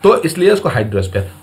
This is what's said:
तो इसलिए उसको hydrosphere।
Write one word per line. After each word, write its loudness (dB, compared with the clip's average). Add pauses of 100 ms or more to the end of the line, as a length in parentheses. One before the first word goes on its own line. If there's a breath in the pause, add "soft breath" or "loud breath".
तो 4
इसलिए 0
उसको 0
hydrosphere। -4 (120)